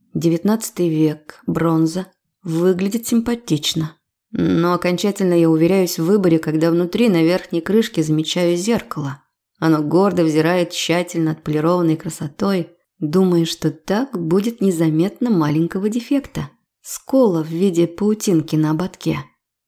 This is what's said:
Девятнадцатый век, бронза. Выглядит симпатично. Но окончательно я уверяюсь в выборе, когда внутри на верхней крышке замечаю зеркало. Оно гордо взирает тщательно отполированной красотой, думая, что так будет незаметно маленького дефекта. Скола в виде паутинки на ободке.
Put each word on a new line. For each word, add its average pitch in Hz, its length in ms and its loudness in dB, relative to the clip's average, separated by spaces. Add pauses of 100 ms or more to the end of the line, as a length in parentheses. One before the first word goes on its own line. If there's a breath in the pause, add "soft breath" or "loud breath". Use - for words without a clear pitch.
(140)
Девятнадцатый 170 760 -2
век, 156 580 -2
бронза. 165 600 0 (360)
Выглядит 185 640 0
симпатично. 226 920 -2 (340)
Но 175 440 0
окончательно 180 600 0
я 170 140 4
уверяюсь 170 500 2
в 165 60 -2
выборе, 185 340 4
когда 160 320 0
внутри 175 380 2
на 170 140 4
верхней 170 380 0
крышке 202 420 0
замечаю 160 540 0
зеркало. 175 680 -4 (360)
Оно 156 240 2
гордо 180 420 2
взирает 165 460 2
тщательно 170 640 -2
отполированной 160 640 0
красотой, 165 760 -6 (260)
думая, 170 460 2
что 160 260 -4
так 202 500 -4
будет 196 400 -2
незаметно 170 680 0
маленького 165 580 0
дефекта. 233 640 -4 (320)
Скола 196 600 0
в 156 60 -6
виде 170 380 2
паутинки 180 680 -2
на 156 160 2
ободке. 160 480 -4 (480)